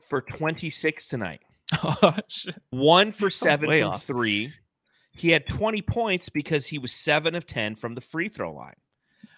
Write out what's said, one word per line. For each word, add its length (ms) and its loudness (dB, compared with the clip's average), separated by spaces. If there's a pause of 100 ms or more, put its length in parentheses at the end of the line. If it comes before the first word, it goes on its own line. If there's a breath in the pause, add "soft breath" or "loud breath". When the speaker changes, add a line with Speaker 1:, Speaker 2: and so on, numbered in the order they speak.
Speaker 1:
for 200 -4
twenty-six 840 -4
tonight. 360 -6 (300)
Speaker 2:
<laughs> 120 -2
Oh, 320 4 (120)
shit. 280 -10 (160)
Speaker 1:
One 420 6
for 140 -2
Speaker 2:
That's 100 -2
Speaker 1:
seven 320 2
Speaker 2:
way 100 4
Speaker 1:
from 120 2
Speaker 2:
off. 120 -6
Speaker 1:
three. 500 -2 (600)
He 160 0
had 180 4
twenty 340 -2
points 480 -2
because 360 -2
he 140 -8
was 120 -6
seven 440 0
of 100 -6
ten 300 -4
from 200 -8
the 60 -10
free 260 -6
throw 260 -8
line. 220 -16 (640 soft breath)